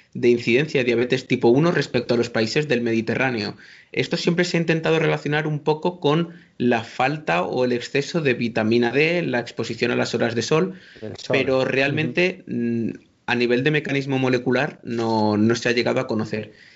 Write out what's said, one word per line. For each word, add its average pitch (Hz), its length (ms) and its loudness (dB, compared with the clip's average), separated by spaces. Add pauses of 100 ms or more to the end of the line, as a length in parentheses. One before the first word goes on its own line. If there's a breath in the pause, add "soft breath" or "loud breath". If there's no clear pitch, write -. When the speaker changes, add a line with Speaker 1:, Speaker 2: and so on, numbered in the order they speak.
(140 soft breath)
Speaker 1:
de 123 160 2
incidencia 123 520 2
de 120 40 0
diabetes 123 400 0
tipo 120 220 2
uno 147 240 6
respecto - 420 -2
a 117 40 2
los 110 120 0
países 113 380 0
del 123 140 0
Mediterráneo. 113 720 -2 (360 loud breath)
Esto - 240 -2
siempre 175 300 0
se 175 120 -2
ha - 20 4
intentado 160 400 2
relacionar 151 480 0
un 151 100 -2
poco 156 420 -2
con 160 360 0 (240 loud breath)
la 120 240 2
falta 151 580 -2
o 127 240 0
el 123 60 0
exceso 139 500 -2
de 135 140 2
vitamina 117 560 0
D, 160 320 2
la 127 160 -2
exposición 120 500 -4
a 123 60 0
las 123 180 -2
horas 117 220 -2
de 113 80 -2
sol, 175 320 0 (260 loud breath)
Speaker 2:
Del 107 160 -14
sol. - 180 -4
Speaker 1:
pero 131 300 2
realmente, 156 800 -2
Speaker 2:
Ujú. 120 100 -6
Speaker 1:
mm, 117 320 -2 (360)
a 120 80 -2
nivel 120 300 2
de 151 80 2
mecanismo 139 480 -2
molecular 127 640 0
no, 113 520 0
no 110 200 4
se 120 140 -2
ha - 20 2
llegado 120 280 0
a 127 60 -2
conocer. 107 480 -6 (220 soft breath)